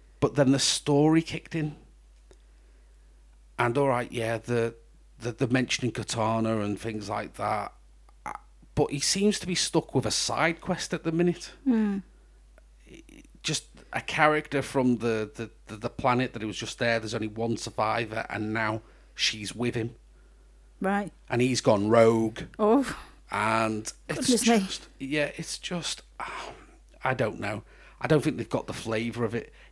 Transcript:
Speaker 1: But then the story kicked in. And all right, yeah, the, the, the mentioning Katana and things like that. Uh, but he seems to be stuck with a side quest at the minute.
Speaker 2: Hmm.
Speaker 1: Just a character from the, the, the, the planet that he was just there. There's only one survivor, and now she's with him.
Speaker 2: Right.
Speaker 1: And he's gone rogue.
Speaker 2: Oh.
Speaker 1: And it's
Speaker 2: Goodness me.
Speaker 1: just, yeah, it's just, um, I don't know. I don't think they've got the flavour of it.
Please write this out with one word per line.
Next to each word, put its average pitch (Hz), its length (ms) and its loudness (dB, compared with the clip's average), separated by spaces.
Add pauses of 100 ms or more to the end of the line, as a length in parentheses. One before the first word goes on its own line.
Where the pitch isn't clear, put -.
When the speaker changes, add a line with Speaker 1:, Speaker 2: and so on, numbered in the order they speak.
(200)
Speaker 1:
But - 160 0
then 135 160 6
the 139 80 4
story 151 640 4
kicked - 320 -10
in. 151 200 -4 (1800)
And 120 200 2
all 139 100 2
right, 120 220 0
yeah, 113 280 -2
the, 117 360 -2 (460)
the, 117 120 -6
the 131 160 -2
mentioning 123 440 0
Katana 113 680 -2
and 101 180 -4
things 107 300 -8
like 107 260 -6
that. 107 380 -4 (540)
Uh, - 60 -8 (420)
but - 160 2
he 143 80 -6
seems 196 400 2
to - 80 -8
be 180 80 -2
stuck - 400 0
with 123 120 2
a 107 40 0
side 151 500 0
quest - 320 -4
at 165 120 -6
the 165 80 -2
minute. 170 400 0 (120)
Speaker 2:
Hmm. 220 340 2 (1400)
Speaker 1:
Just - 220 -4 (280)
a 120 80 -4
character 151 640 2
from 127 360 2
the, 110 360 -2
the, 113 160 -10 (160)
the, 110 100 -12
the 113 140 -6
planet 127 420 0
that 107 100 -10
he 110 40 -6
was 107 100 -6
just - 220 -10
there. 117 200 2
There's 110 160 -6
only 110 140 -4
one 113 280 -2
survivor, 110 760 -2
and 107 240 -4
now 110 260 -2 (340)
she's 107 400 -4
with 117 200 -2
him. 120 200 -2 (880)
Speaker 2:
Right. 196 320 0 (160)
Speaker 1:
And 120 140 0
he's 127 180 2
gone 104 300 4
rogue. 113 500 6 (180)
Speaker 2:
Oh. 233 380 4 (340)
Speaker 1:
And 110 600 0 (160)
it's 254 180 -4
Speaker 2:
Goodness 240 220 4
me. 233 120 6
Speaker 1:
just, - 280 -8 (100)
yeah, 143 380 -2
it's - 220 -10
just, - 440 -6 (160)
um, - 360 -10 (500)
I 131 100 2
don't 123 240 -2
know. 104 240 -6 (380)
I - 60 -4
don't 143 160 6
think 143 140 0
they've 110 120 -6
got - 180 -2
the 113 60 -8
flavour 113 520 -2
of 110 100 -2
it. - 180 -8 (200)